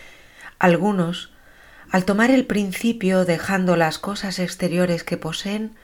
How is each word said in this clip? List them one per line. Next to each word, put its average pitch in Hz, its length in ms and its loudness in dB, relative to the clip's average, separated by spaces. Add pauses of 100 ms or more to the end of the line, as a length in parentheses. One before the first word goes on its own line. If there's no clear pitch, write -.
(580)
algunos, 175 760 2 (580)
al 185 140 2
tomar 214 260 2
el 262 140 6
principio 196 800 0
dejando 180 520 0
las 160 220 0
cosas 196 420 -6
exteriores 175 640 -2
que 175 120 -4
poseen, 208 680 -8